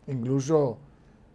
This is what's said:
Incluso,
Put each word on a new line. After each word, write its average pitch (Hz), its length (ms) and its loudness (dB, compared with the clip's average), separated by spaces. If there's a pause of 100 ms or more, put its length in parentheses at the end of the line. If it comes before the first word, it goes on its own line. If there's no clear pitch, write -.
Incluso, 135 720 0 (580)